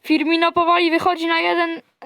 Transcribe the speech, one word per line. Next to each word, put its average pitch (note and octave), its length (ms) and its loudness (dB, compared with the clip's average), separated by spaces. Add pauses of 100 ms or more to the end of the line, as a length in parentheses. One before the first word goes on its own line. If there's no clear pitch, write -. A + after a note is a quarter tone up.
Firmino E4 500 0
powoli F4 380 2
wychodzi E4 360 0
na E4 140 0
jeden, E4+ 400 -2 (260)